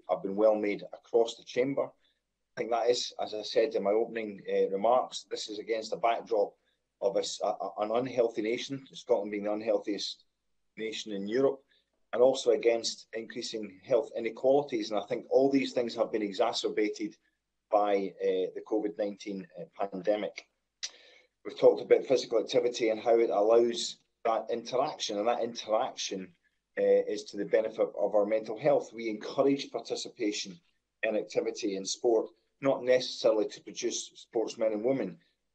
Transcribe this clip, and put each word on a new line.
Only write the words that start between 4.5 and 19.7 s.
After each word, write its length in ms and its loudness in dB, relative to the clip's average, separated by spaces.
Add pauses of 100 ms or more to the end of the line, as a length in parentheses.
remarks, 600 0
this 180 -8
is 80 -8
against 360 -6
a 40 -4
backdrop 560 0 (480)
of 140 0
a 60 2
s-, 220 -8
a, 40 -2
a, 320 -4
an 120 -2
unhealthy 520 0
nation, 500 -4
Scotland 380 0
being 140 -4
the 80 0
unhealthiest 720 -4 (540)
nation 340 -8
in 160 -6
Europe, 320 0 (540)
and 80 0
also 300 6
against 600 2
increasing 680 -10
health 320 2
inequalities. 760 0
And 80 -2
I 80 -2
think 240 -6
all 180 6
these 240 2
things 220 -2
have 160 0
been 100 -2
exacerbated 920 -2 (560)
by, 420 2 (100)
uh, 300 0
the 160 -10
covid 300 -2
nineteen, 480 -6 (120)
uh, 280 -8